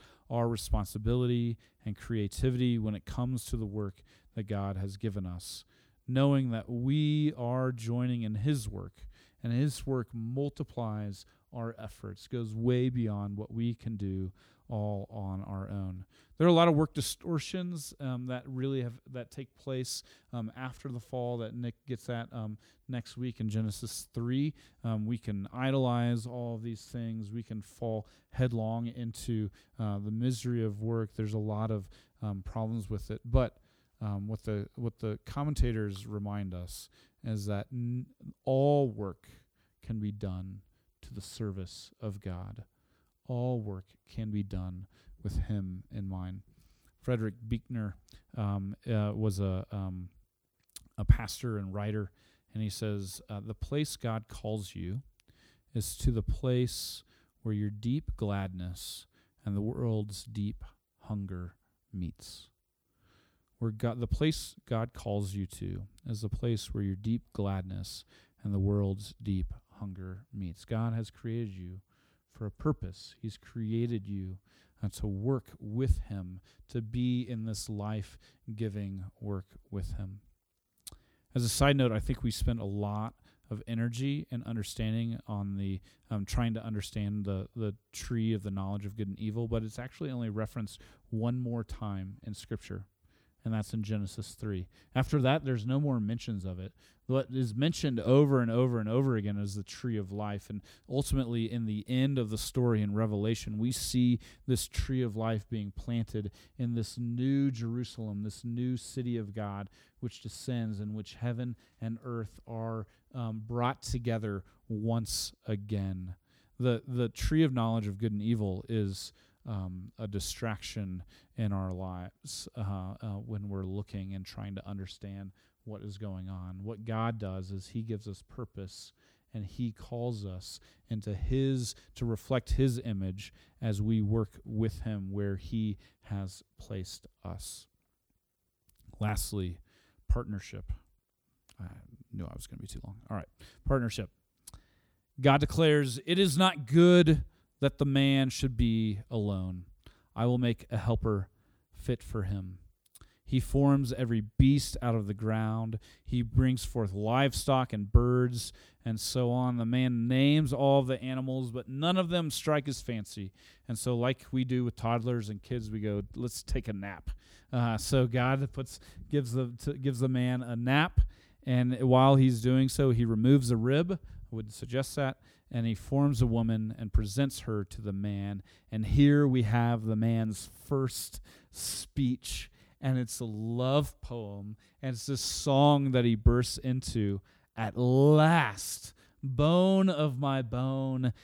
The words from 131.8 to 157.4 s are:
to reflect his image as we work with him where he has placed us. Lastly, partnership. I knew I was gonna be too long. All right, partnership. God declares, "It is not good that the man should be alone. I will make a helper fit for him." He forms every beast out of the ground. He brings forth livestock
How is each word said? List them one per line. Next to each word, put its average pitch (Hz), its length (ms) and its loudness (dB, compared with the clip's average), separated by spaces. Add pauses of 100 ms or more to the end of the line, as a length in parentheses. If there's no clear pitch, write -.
to - 100 -6
reflect 117 480 0
his 131 320 4
image 95 480 -4 (280)
as 107 200 0
we 110 200 4
work 107 440 0
with 110 360 -2
him 101 300 -4
where 101 260 -2
he 107 400 -2 (280)
has 98 380 -6 (160)
placed - 480 -10 (180)
us. - 420 -12 (1300)
Lastly, 101 600 -2 (500)
partnership. 104 640 -2 (880)
I 92 80 -10 (460)
knew 98 120 -6
I - 100 -8
was - 120 -10
gonna - 140 -14
be - 60 -12
too - 180 -12
long. 98 120 -12 (140)
All 110 60 -6
right, 87 120 -8 (360)
partnership. 117 460 2 (1080)
God 139 200 8
declares, 147 640 4
"It 175 120 2
is 180 180 6
not 170 300 4
good 165 580 10 (360)
that 139 160 2
the - 80 2
man 139 460 6
should 127 260 -2
be 110 440 4 (100)
alone. 92 560 -2 (500)
I 113 80 2
will 123 140 4
make 120 320 0
a 113 80 0
helper 104 500 2 (460)
fit - 280 -4
for - 200 -4
him." 95 360 -4 (640)
He 135 160 0
forms 139 540 4
every 117 300 0 (160)
beast 135 440 6
out 120 140 2
of 107 100 0
the 101 80 -2
ground. 110 640 -2 (260)
He 123 160 0
brings 127 440 4
forth 107 280 -2
livestock 127 800 2